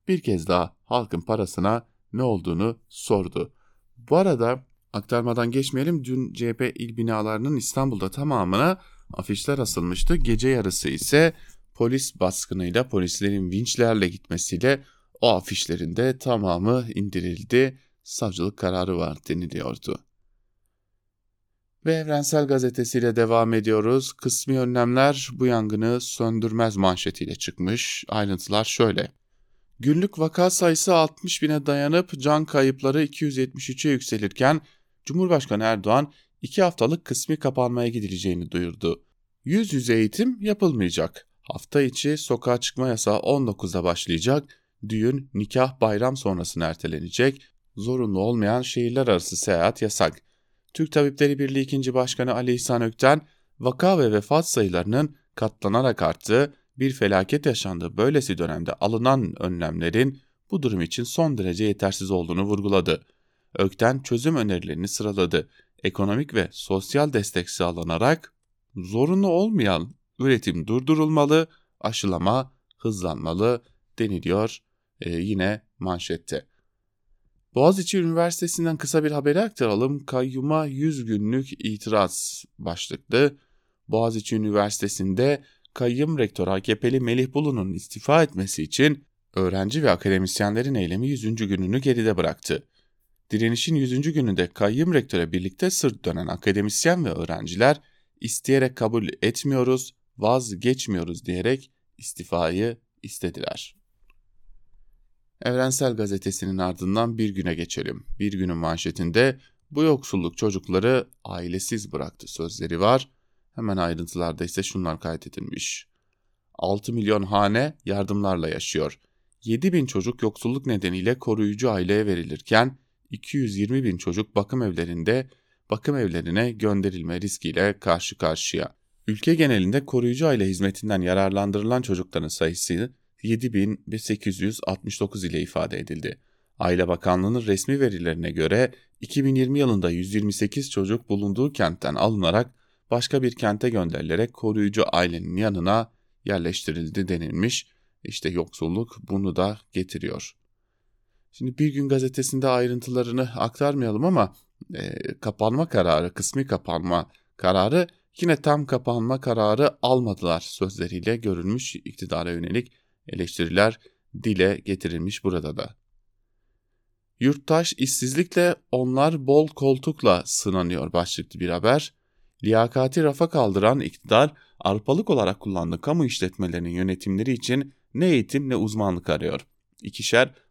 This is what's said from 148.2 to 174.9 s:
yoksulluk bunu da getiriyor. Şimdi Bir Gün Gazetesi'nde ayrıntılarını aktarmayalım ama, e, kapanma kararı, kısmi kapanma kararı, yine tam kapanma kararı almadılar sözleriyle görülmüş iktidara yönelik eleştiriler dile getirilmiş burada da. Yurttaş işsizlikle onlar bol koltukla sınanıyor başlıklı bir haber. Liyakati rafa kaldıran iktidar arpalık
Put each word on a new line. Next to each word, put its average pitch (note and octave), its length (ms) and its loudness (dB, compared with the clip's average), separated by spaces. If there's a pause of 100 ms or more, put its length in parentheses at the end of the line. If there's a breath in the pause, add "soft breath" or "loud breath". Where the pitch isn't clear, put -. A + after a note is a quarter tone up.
yoksulluk F2 680 -4 (100)
bunu G2 280 -2
da G#2 220 0 (140)
getiriyor. - 640 -8 (960)
Şimdi B2+ 260 -10
Bir D3+ 140 2
Gün C#3 160 -2
Gazetesi'nde C3 600 0
ayrıntılarını B2 760 0
aktarmayalım A#2+ 800 -2
ama, D3 320 2 (380 soft breath)
e, - 460 -8
kapanma A2+ 480 0
kararı, E2+ 460 2
kısmi C3+ 320 -4
kapanma E2+ 640 -2 (260 soft breath)
kararı, G2+ 500 2 (340 soft breath)
yine E3+ 160 2
tam D3 300 2
kapanma B2 540 -2
kararı A2+ 640 2
almadılar G#2 580 2
sözleriyle F#2 760 -4
görülmüş G#2 600 -4
iktidara E2+ 540 -6
yönelik F2 420 -4 (360)
eleştiriler F2 720 0 (420 soft breath)
dile F#2+ 420 2
getirilmiş F2+ 600 -4
burada D2+ 320 -2
da. - 200 -10 (1400)
Yurttaş D3 520 2
işsizlikle E3 800 0 (160)
onlar C3 560 0
bol D3 220 6
koltukla C3 800 2
sınanıyor F2 640 -2
başlıklı F2 480 -2
bir F2 80 -2
haber. G#2+ 460 0 (500)
Liyakati B2 580 2
rafa D3+ 260 2
kaldıran A#2 520 4
iktidar C3+ 520 2 (280 soft breath)
arpalık A#2+ 500 0